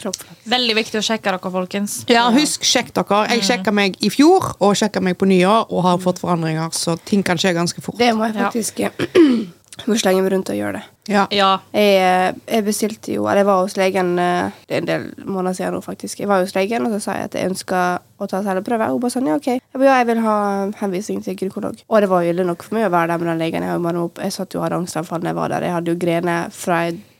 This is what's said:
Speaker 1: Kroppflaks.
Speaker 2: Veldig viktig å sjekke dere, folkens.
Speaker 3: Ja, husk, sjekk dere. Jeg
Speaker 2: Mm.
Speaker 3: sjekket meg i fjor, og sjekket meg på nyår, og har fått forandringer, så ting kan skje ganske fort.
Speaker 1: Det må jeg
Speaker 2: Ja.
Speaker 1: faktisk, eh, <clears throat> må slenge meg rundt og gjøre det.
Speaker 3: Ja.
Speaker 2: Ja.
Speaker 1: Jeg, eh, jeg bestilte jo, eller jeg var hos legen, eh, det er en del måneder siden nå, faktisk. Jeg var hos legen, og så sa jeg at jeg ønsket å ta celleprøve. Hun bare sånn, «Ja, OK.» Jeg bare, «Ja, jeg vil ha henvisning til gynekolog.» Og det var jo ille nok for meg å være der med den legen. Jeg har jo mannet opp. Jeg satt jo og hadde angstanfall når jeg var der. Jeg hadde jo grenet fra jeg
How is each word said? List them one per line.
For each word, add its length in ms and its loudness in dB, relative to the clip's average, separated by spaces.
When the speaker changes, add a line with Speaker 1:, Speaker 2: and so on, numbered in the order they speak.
Speaker 1:
Kroppflaks. 360 -10
Speaker 2:
Veldig 260 0
viktig 240 -2
å 60 -2
sjekke 200 -2
dere, 140 0
folkens. 560 -4
Speaker 3:
Ja, 220 4
husk, 340 2
sjekk 300 0
dere. 340 2
Jeg 140 0
Speaker 2:
Mm. 20 -2
Speaker 3:
sjekket 100 2
meg 260 2
i 80 2
fjor, 500 4
og 160 4
sjekket 280 0
meg 160 0
på 100 2
nyår, 420 4
og 120 -2
har 160 4
fått 200 -2
forandringer, 540 -2
så 320 -2
ting 180 2
kan 140 0
skje 180 0
ganske 280 -2
fort. 160 -10
Speaker 1:
Det 160 4
må 120 0
jeg 100 -2
Speaker 2:
Ja. 140 0
Speaker 1:
faktisk, 300 -6
eh, 180 -2
<clears throat> 880 2
må 140 2
slenge 220 2
meg 100 0
rundt 160 -2
og 80 -4
gjøre 160 -4
det. 100 -8
Speaker 3:
Ja. 240 2
Speaker 2:
Ja. 280 2
Speaker 1:
Jeg, 260 4
eh, 320 2
jeg 160 0
bestilte 500 -4
jo, 120 -2
eller 100 2
jeg 100 4
var 160 4
hos 140 -4
legen, 420 2
eh, 320 0
det 60 -4
er 40 0
en 80 -4
del 280 -4
måneder 300 -2
siden 180 -4
nå, 100 -6
faktisk. 340 -12
Jeg 100 -6
var 120 4
hos 140 -2
legen, 320 0
og 60 -2
så 100 -2
sa 100 -6
jeg 120 -4
at 80 -8
jeg 180 -2
ønsket 500 -2
å 80 -6
ta 140 -4
celleprøve. 460 -2
Hun 120 -2
bare 100 0
sånn, 160 -2
«Ja, 80 0
OK.» 100 -2
Jeg 160 -2
bare, 100 2
«Ja, 140 6
jeg 80 2
vil 160 0
ha 440 0
henvisning 420 -4
til 140 -6
gynekolog.» 400 -6
Og 100 4
det 80 4
var 140 4
jo 80 0
ille 160 0
nok 160 -4
for 120 -8
meg 140 2
å 20 -4
være 180 2
der 100 0
med 100 -2
den 100 -2
legen. 240 -2
Jeg 80 -4
har 80 -2
jo 60 -2
mannet 180 -2
opp. 160 -6
Jeg 140 -4
satt 220 -8
jo 60 -4
og 100 -4
hadde 100 -2
angstanfall 400 -6
når 80 -6
jeg 80 -2
var 140 -2
der. 100 -2
Jeg 120 -2
hadde 140 -2
jo 100 0
grenet 560 -2
fra 340 -2
jeg 120 -6